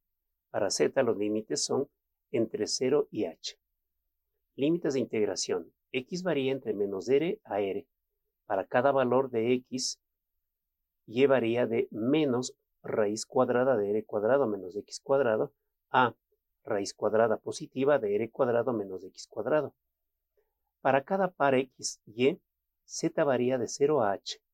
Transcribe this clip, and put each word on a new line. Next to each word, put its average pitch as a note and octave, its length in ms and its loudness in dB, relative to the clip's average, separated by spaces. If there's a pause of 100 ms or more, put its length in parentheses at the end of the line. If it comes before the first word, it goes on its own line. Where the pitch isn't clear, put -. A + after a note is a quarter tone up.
(500)
Para G#2 220 -2
Z, C#3 320 0
los A2+ 120 2
límites G#2+ 480 -4
son B2+ 240 -2 (440)
entre G#2 360 -2
cero C3 440 0
y G#2+ 120 -4
H. - 340 -10 (1000)
Límites C#3+ 380 0
de C3+ 40 0
integración. G2+ 720 -2 (220)
X C3 300 -6
varía C#3 280 0
entre B2+ 220 -4
menos G2 340 -4
R D3+ 380 2
a G#2 160 -2
R. G2 260 -4 (580)
Para F#2+ 200 -2
cada C3 260 2
valor C3 380 2
de A#2+ 240 0
X, - 480 -6 (1040)
Y B2 220 4
varía A#2+ 380 4
de A2+ 260 0
menos B2+ 640 0 (300)
raíz A2 420 -2
cuadrada B2+ 520 2
de G2+ 140 0
R G#2+ 120 0
cuadrado A#2+ 440 0
menos F#2+ 280 -6
X - 240 -12
cuadrado C3+ 540 0 (380)
a B2 220 2 (520)
raíz G2+ 280 -4
cuadrada A2 440 2
positiva C#3 600 -2
de G#2 180 -2
R A2+ 140 -2
cuadrado A#2+ 440 0
menos F#2+ 320 -6
X - 220 -18
cuadrado. C3 460 -4 (1080)
Para C3+ 220 4
cada F#3+ 280 -2
par C#3 240 2
X, - 500 -4
Y, B2 320 0 (480)
Z - 380 -4
varía B2+ 340 2
de A#2+ 100 -2
cero C#3+ 360 2
a G2+ 80 2
H. - 300 -8 (120)